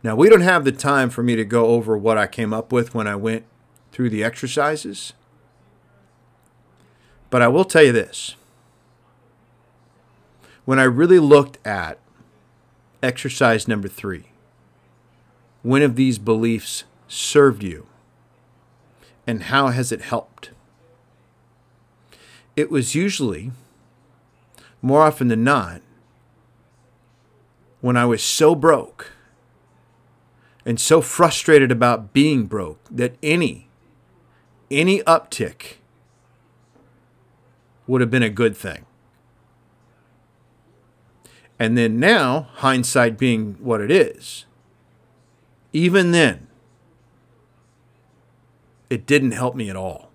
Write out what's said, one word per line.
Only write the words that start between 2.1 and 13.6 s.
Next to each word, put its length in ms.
I 100
came 280
up 180
with 220
when 120
I 100
went 280
through 160
the 160
exercises, 880
but 140
I 60
will 180
tell 160
you 100
this. 420
When 140
I 60
really 340
looked 480
at 320
exercise 680